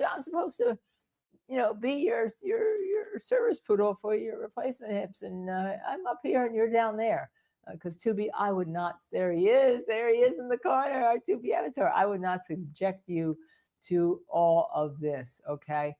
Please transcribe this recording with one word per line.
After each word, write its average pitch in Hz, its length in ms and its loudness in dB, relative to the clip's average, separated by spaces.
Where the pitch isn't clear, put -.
I'm 277 80 -6
supposed 330 360 -4
to, 247 200 0
you 262 100 -6
know, 233 160 0
be 233 200 -2
your, 330 340 0
your, 440 400 0
your 415 360 -4
service 466 400 0
poodle 208 360 2
for 214 200 -4
your 220 240 -4
replacement 240 540 -6
hips, 202 280 -6
and, 185 280 -8
uh, 185 240 -4
I'm 370 200 -6
up - 160 -4
here 254 220 2
and 233 100 -4
you're 226 160 2
down 226 260 2
there. 196 320 0
Uh, - 140 -14
cause 170 180 -10
Tubi, 214 280 0
I 202 140 0
would 185 160 0
not, 170 340 -4
there 185 200 0
he 170 160 4
is, 247 400 6
there 226 260 2
he 233 60 4
is 254 180 4
in 247 120 -8
the 247 80 0
corner, 269 440 0
our 233 160 4
Tubi 247 340 -2
avatar. 247 440 0
I 190 100 4
would 202 160 0
not 185 240 -2
subject 185 640 -6
you 160 280 -2
to 175 420 2
all 170 440 4
of 151 260 -2
this, 139 500 -6
okay? 147 500 -4